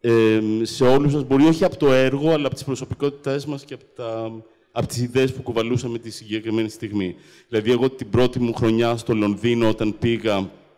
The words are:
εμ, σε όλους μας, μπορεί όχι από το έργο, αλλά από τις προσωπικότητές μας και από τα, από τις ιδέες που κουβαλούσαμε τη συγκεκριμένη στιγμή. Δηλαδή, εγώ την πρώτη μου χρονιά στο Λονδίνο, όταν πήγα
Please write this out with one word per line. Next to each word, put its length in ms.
εμ, 600
σε 220
όλους 300
μας, 100
μπορεί 200
όχι 200
από 120
το 160
έργο, 380
αλλά 160
από 80
τις 100
προσωπικότητές 840
μας 180
και 100
από 100
τα, 380
από 140
τις 120
ιδέες 340
που 100
κουβαλούσαμε 560
τη 120
συγκεκριμένη 580
στιγμή. 480
Δηλαδή, 220
εγώ 200
την 200
πρώτη 280
μου 160
χρονιά 420
στο 180
Λονδίνο, 540
όταν 300
πήγα 520